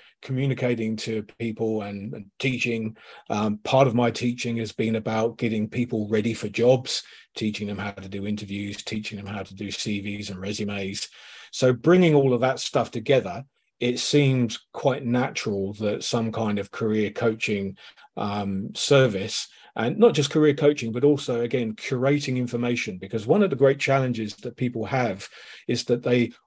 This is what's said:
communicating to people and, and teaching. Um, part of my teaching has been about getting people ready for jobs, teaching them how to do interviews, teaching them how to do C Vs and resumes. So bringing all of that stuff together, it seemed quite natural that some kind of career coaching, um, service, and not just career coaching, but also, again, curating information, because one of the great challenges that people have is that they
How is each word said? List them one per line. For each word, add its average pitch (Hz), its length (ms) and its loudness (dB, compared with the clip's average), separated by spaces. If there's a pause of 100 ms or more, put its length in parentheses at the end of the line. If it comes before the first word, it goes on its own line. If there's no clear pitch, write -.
(240)
communicating 127 720 -2
to 110 260 -6 (160)
people 110 460 -2
and, 101 320 -10
and 104 100 -12 (140)
teaching. 117 580 -2 (320)
Um, 107 280 0
part 135 300 4
of 113 60 0
my 120 160 4
teaching 120 480 -4
has 110 140 -4
been 113 240 -2
about 110 420 -2
getting 107 320 -2
people 117 380 -2
ready 110 260 0
for 110 160 -6
jobs, 123 540 2 (320)
teaching 104 320 -4
them 98 100 -6
how 101 140 -8
to 95 180 -12
do 98 160 -8
interviews, 101 560 -6
teaching 107 360 -8
them 98 100 -12
how 101 160 -8
to 95 100 -16
do 101 160 -8
C 101 300 -4
Vs 101 320 -8
and 92 80 -10
resumes. 101 680 -6 (440)
So 127 200 4
bringing 165 440 6
all 135 180 6
of 117 80 2
that 127 180 0
stuff - 300 -2
together, 120 560 0 (340)
it 123 200 -2
seemed 131 580 2 (160)
quite 139 320 0
natural 117 680 -2
that 104 300 -4
some 113 280 0
kind 110 260 -2
of 101 140 -6
career 107 400 0
coaching, 104 640 -2 (400)
um, 101 580 -4
service, 113 720 2 (280)
and 120 220 -2
not 220 160 6
just 139 160 0
career 151 240 6
coaching, 143 380 2
but 120 140 0
also, 135 360 2
again, 120 320 -2
curating 135 600 0
information, 120 640 -2
because 104 280 -6
one 170 160 4
of 190 80 4
the 143 60 -2
great 135 240 4
challenges 123 560 0
that - 220 -12
people 117 280 -2
have 101 420 -2 (400)
is 123 180 -2
that 120 180 0
they 123 280 2 (160)